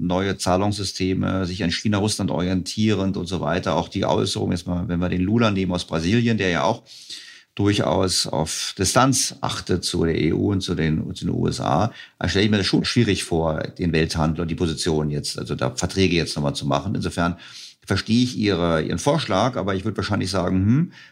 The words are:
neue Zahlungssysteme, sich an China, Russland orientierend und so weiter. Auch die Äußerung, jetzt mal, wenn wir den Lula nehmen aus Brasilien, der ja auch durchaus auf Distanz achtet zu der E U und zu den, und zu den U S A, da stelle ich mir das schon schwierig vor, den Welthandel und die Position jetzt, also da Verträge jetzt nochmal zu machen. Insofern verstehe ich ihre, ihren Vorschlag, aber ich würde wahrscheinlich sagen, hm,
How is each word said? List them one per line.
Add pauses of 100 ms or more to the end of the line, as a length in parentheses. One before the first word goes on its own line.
neue
Zahlungssysteme,
sich
an
China,
Russland
orientierend
und
so
weiter.
Auch
die
Äußerung,
jetzt
mal,
wenn
wir
den
Lula
nehmen
aus
Brasilien,
der
ja
auch (680)
durchaus
auf
Distanz
achtet
zu
der
E
U
und
zu
den,
und
zu
den
U
S
A, (260)
da
stelle
ich
mir
das
schon
schwierig
vor, (160)
den
Welthandel
und
die
Position
jetzt,
also
da
Verträge
jetzt
nochmal
zu
machen.
Insofern (500)
verstehe
ich
ihre,
ihren
Vorschlag,
aber
ich
würde
wahrscheinlich
sagen,
hm, (200)